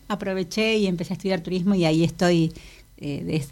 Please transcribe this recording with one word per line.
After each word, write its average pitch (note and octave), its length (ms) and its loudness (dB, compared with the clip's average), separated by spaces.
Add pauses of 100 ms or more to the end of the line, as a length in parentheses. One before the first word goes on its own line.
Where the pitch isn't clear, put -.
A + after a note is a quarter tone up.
aproveché G3 720 -2
y G3+ 100 2
empecé F3 240 -2
a F3+ 40 -4
estudiar F#3 260 -2
turismo, F3+ 320 0
y F3+ 100 4
ahí D#3+ 180 4
estoy, E3+ 500 2 (440)
eh, C#3+ 280 -8
de, D3 260 -2